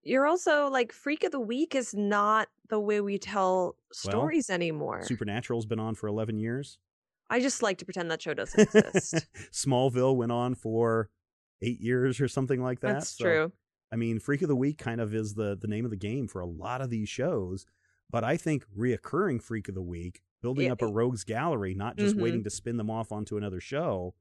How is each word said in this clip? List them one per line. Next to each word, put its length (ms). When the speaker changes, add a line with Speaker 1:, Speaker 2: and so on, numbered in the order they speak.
Speaker 1:
You're 240
also, 420
like, 240
Freak 320
of 80
the 80
Week 340
is 200
not 540
the 120
way 220
we 160
tell 460
Speaker 2:
Well, 100
Speaker 1:
stories 580
anymore. 540
Speaker 2:
Supernatural's 640
been 140
on 140
for 120
eleven 320
years. 380
Speaker 1:
I 80
just 220
like 160
to 60
pretend 260
that 100
show 140
doesn't 260
exist. 520
Speaker 2:
<laughs> 140
Smallville 640
went 160
on 240
for 540
eight 180
years 400
or 80
something 340
like 180
that. 140
Speaker 1:
That's 220
Speaker 2:
So, 80
Speaker 1:
true. 280
Speaker 2:
I 40
mean, 220
Freak 240
of 60
the 80
Week 220
kind 220
of 140
is 200
the, 220
the 120
name 160
of 80
the 40
game 320
for 120
a 60
lot 340
of 100
these 180
shows. 580
But 140
I 120
think 280
reoccurring 680
Freak 260
of 80
the 60
Week, 400
building 240
Speaker 1:
Yeah, 60
Speaker 2:
up 100
a 40
Speaker 1:
y- 60
Speaker 2:
rogues 320
gallery, 500
not 220
just 180
Speaker 1:
Mm-hmm. 100
Speaker 2:
waiting 200
to 60
spin 280
them 120
off 220
onto 240
another 240
show 600